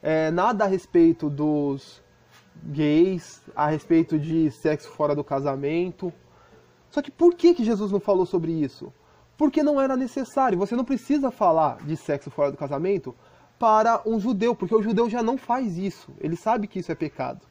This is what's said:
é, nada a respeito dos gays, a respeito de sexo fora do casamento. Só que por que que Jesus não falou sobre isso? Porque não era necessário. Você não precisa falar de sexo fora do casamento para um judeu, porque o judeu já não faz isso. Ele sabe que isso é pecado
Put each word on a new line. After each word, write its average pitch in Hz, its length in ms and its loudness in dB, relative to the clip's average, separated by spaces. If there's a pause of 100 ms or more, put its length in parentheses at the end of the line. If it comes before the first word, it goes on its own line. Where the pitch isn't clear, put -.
é, 156 300 0
nada 196 320 0
a 202 40 0
respeito 170 600 2
dos 143 720 -4 (640)
gays, 156 800 0 (140)
a 151 120 0
respeito 165 500 0
de 156 340 0
sexo - 380 -4
fora 147 260 -2
do 147 80 -4
casamento. 143 880 -4 (760)
Só 294 120 -4
que - 100 -10
por 349 240 4
que 349 180 6
que 254 100 0
Jesus 214 280 0
não 202 80 0
falou 190 260 2
sobre 170 260 -2
isso? 156 420 -6 (460)
Porque 302 240 2
não 285 160 2
era 269 160 0
necessário. 254 600 -2
Você 202 180 -2
não 254 80 -2
precisa 269 480 -2
falar 160 540 2
de 151 100 -4
sexo 147 340 -6
fora 143 220 -2
do 139 60 -12
casamento 147 580 -4 (420)
para 226 480 4
um 226 140 -2
judeu, 226 360 0
porque 220 200 -2
o 220 60 4
judeu 226 280 0
já 233 140 -4
não 240 140 -2
faz 240 400 -4
isso. 185 420 -8
Ele 165 160 -4
sabe 214 320 -2
que - 120 -8
isso 185 120 -8
é 156 40 -4
pecado - 560 -8